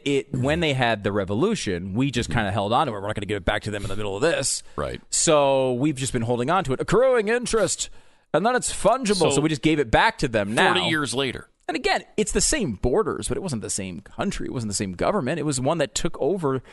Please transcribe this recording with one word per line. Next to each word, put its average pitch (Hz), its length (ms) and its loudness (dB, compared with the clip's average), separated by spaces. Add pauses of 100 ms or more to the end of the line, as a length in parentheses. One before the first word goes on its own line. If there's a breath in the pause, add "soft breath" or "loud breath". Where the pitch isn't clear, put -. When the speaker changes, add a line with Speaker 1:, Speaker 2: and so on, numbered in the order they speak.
Speaker 1:
it, 139 260 0
when 143 280 0
they 156 140 2
had 117 300 0
the 104 80 0
revolution, 101 840 -2
we 135 160 0
just 113 180 -2
Speaker 2:
Mm-hmm. 104 100 0
Speaker 1:
kinda 101 120 0
held 104 220 0
on 151 120 4
to 120 80 -4
it. - 80 -6
We're 101 60 -6
not 107 80 -4
gonna 101 100 -6
give 104 120 -2
it 95 80 -8
back 107 180 0
to 104 80 -6
them 101 100 -4
in 101 80 -6
the 101 60 -2
middle 104 200 -4
of 104 60 -4
this. 139 400 0 (140)
Speaker 2:
Right. - 340 -6
Speaker 1:
So 139 640 4
we've 139 220 0
just 131 180 -4
been 123 80 0
holding 123 300 0
on 185 140 2
to 131 80 -2
it. - 60 -2
Accruing 240 480 2
interest, 220 600 0 (460 soft breath)
and 175 100 2
then 254 100 4
it's 202 160 -2
fungible, 214 440 2
so 160 160 4
Speaker 2:
So 143 100 2
Speaker 1:
we 147 80 4
just 151 140 -4
gave 156 160 4
it 123 100 0
back 190 300 4
to 151 80 0
them 107 260 0
now. 156 220 4
Speaker 2:
Forty 180 140 0
years 143 260 -2
later. 135 340 -4 (180)
Speaker 1:
And 311 80 -2
again, 277 280 0 (140)
it's 214 160 0
the 214 80 2
same 156 320 0
borders, 135 540 0
but - 80 -2
it - 60 -4
wasn't 131 220 -4
the 104 80 -8
same 92 300 -8
country. - 440 -4
It - 80 -6
wasn't 113 160 -4
the 98 60 -4
same 98 180 -2
government. 160 460 0
It 143 60 -4
was 135 140 -2
one 151 200 0
that 139 160 -2
took - 260 0
over 143 400 0 (120)